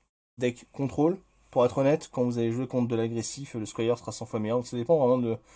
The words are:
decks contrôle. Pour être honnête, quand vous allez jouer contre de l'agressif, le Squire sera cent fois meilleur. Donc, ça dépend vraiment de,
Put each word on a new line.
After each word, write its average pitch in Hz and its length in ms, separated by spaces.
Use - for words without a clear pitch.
decks 123 360
contrôle. 147 460
Pour 123 160
être 123 140
honnête, 143 320
quand 127 120
vous 123 140
allez 117 140
jouer 127 160
contre 123 200
de 123 80
l'agressif, 117 600
le 110 100
Squire 117 320
sera - 140
cent - 160
fois 117 120
meilleur. 110 180
Donc, 123 100
ça 120 100
dépend 120 200
vraiment 127 200
de, 117 200